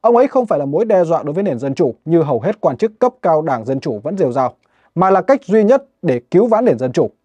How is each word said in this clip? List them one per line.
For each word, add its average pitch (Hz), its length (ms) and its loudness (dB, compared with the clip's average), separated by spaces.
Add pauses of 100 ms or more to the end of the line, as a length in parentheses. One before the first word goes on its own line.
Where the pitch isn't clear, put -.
Ông 233 160 2
ấy 262 120 4
không 254 180 0
phải 160 120 0
là 143 60 -2
mối 151 200 -2
đe 196 200 2
dọa 160 180 -2
đối 147 100 -6
với 185 100 -4
nền 151 160 -4
dân 135 160 -4
chủ 131 200 0 (100)
như 165 180 2
hầu 139 180 -2
hết 185 200 -4
quan 143 160 -2
chức 220 220 -4
cấp 247 240 0
cao 160 200 2
Đảng 131 220 -4
Dân 131 160 -4
Chủ 113 220 -6
vẫn 151 160 -6
rêu 120 140 0
rao, 127 200 -2 (420)
mà 185 160 2
là 190 120 2
cách 269 220 0
duy 214 200 2
nhất 269 200 2 (180)
để 127 180 -2 (100)
cứu 196 160 4
vãn 220 180 2
nền 151 140 2
dân 127 140 -4
chủ. 131 180 0 (140)